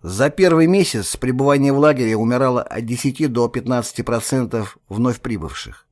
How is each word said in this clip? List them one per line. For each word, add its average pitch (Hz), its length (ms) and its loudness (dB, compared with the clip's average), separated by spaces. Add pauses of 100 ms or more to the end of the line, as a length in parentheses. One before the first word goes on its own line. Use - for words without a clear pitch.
За 101 300 -2
первый 165 340 4
месяц 170 520 0
пребывания 139 540 2
в 139 60 2
лагере 127 400 2
умирало 123 460 0
от - 200 -8
десяти 127 440 -2
до 120 200 0
пятнадцати 120 540 -4
процентов 113 800 -2 (100)
вновь 117 320 -2
прибывших. 80 720 -10